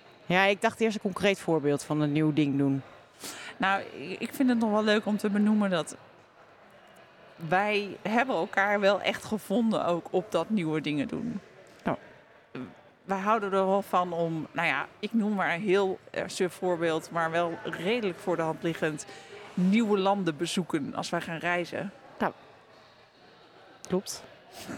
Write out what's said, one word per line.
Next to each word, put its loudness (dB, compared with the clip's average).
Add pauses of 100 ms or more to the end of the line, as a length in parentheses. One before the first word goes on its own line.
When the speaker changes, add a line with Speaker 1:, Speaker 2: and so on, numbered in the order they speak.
(260)
Speaker 1:
Ja, 4
ik 2
dacht 0
eerst 2
een -8
concreet 0
voorbeeld 0
van 0
een 2
nieuw 4
ding 2
doen. 2 (760)
Speaker 2:
Nou, 0
ik, -10
ik -8
vind 2
het 2
nog 2
wel 2
leuk 4
om 0
te 0
benoemen 4
dat... -2 (1500)
Wij 0
hebben 0
elkaar 2
wel 4
echt -2
gevonden 0
ook 0
op -2
dat 0
nieuwe 0
dingen -2
doen. -6 (440)
Speaker 1:
Ja. -2 (1080)
Speaker 2:
Wij -2
houden 0
er 4
wel 4
van 0
om, -2
nou 0
ja, 0 (120)
ik -6
noem 2
maar 0
een -4
heel, 2 (120)
eh, -4
suf -2
voorbeeld, 0
maar 0
wel 0
redelijk -2
voor -2
de 0
hand -2
liggend, -2 (480)
nieuwe 4
landen 0
bezoeken -2
als -6
wij -2
gaan -8
reizen. -4 (280)
Speaker 1:
Ja. 0 (1600)
Klopt. -4 (540)